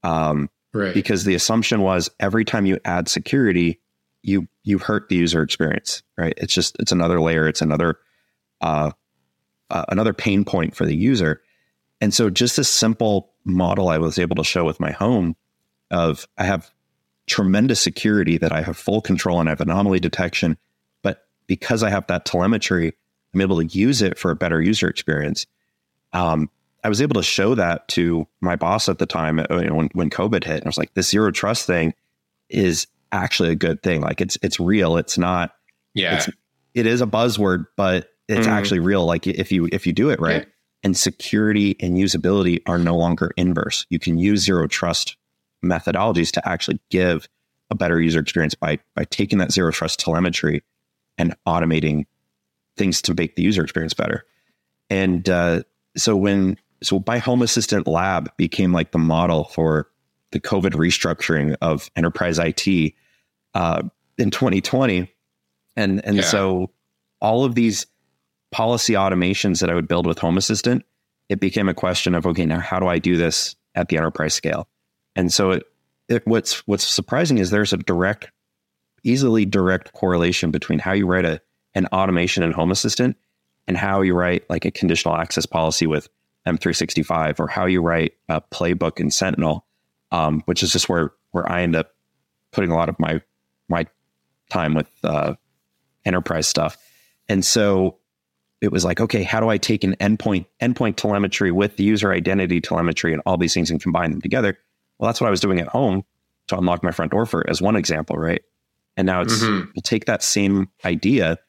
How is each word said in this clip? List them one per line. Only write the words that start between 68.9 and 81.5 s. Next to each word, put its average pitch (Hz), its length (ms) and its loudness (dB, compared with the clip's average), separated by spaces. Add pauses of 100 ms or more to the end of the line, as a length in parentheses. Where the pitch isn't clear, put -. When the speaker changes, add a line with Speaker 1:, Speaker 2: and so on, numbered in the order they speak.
Speaker 1:
automations 95 680 0
that 90 80 0
I 85 60 0
would 82 120 -2
build 87 200 0
with 80 120 -2
Home 87 180 2
Assistant, 123 460 0 (460)
it 98 100 -2
became 98 300 0
a 87 40 -2
question 90 420 0
of, 85 100 -2
"Okay, 87 220 0
now 82 120 0
how 92 200 -4
do 92 80 0
I 87 100 2
do 87 180 2
this 82 400 -2 (200)
at 87 140 -2
the 82 80 0
enterprise 78 360 -2
scale?" 78 340 -4 (480)
And 90 160 0
so 95 200 2
it, 92 120 0 (460)
it, 120 160 0
what's, - 420 -2
what's 101 180 0
surprising 139 520 0
is 92 140 0
there's 104 220 2
a 98 40 -2
direct, 92 540 -2 (720)
easily 117 420 4
direct 92 480 0
correlation 87 580 0
between 78 280 -2
how 92 140 -4
you 101 120 2
write 90 200 2
a, 80 160 -2 (340)